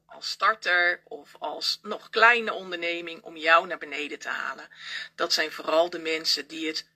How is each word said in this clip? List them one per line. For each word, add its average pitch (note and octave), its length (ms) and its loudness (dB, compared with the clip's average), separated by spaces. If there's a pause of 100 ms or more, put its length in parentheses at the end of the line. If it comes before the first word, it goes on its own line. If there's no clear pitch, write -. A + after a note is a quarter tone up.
als - 240 -12
starter F3+ 720 0
of C#3+ 360 -18
als D#3+ 420 -4
nog - 280 -10
kleine A3+ 440 4
onderneming, E3+ 680 -6
om E3 140 -14
jou E3 300 6
naar E3 100 -6
beneden D3 420 -8
te - 100 -10
halen. C3+ 380 -6 (480)
Dat - 180 0
zijn D#3 180 0
vooral D#3+ 380 4
de E3+ 100 -6
mensen D#3+ 480 -2
die D#3+ 200 -4
het - 280 -6